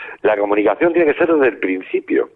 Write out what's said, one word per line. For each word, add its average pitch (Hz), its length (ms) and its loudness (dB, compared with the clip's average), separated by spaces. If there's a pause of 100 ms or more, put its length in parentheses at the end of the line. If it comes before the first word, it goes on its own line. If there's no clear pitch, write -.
(220)
la 104 140 2
comunicación 104 560 0
tiene 160 200 2
que - 60 -2
ser 170 140 2
desde 143 180 2
el 95 80 -10
principio. 92 760 -4